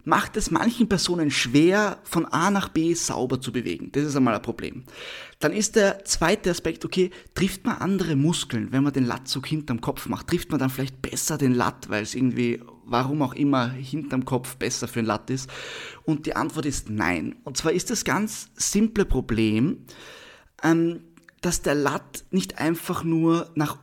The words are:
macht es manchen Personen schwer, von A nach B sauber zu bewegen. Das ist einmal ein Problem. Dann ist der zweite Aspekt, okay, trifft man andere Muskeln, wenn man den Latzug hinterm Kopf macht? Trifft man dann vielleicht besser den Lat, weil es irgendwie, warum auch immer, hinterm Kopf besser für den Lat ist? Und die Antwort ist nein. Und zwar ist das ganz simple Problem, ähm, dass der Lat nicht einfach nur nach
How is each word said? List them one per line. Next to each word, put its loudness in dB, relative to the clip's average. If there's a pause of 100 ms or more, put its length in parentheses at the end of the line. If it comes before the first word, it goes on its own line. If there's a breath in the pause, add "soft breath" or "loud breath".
macht 0
es -2
manchen 2
Personen 2
schwer, 4
von 0
A 2
nach 0
B 2
sauber -2
zu -8
bewegen. -4
Das 0
ist -2
einmal 4
ein -2
Problem. -8 (560 loud breath)
Dann 2
ist 0
der 4
zweite 0
Aspekt, -4
okay, 0 (240 loud breath)
trifft -2
man -2
andere 0
Muskeln, 0
wenn 2
man 0
den 2
Latzug -6
hinterm -4
Kopf -6
macht? -6
Trifft -2
man 0
dann 2
vielleicht -6
besser -4
den 4
Lat, 0
weil -2
es -8
irgendwie, 0 (240)
warum 0
auch -2
immer, 2
hinterm -4
Kopf -4
besser -4
für -6
den 0
Lat -2
ist? -4 (540 loud breath)
Und -2
die -4
Antwort -4
ist -4
nein. -2
Und -8
zwar 0
ist 0
das -2
ganz -2
simple 2
Problem, 2 (800 loud breath)
ähm, 2 (400)
dass -2
der 0
Lat -2
nicht 0
einfach -2
nur 4
nach -2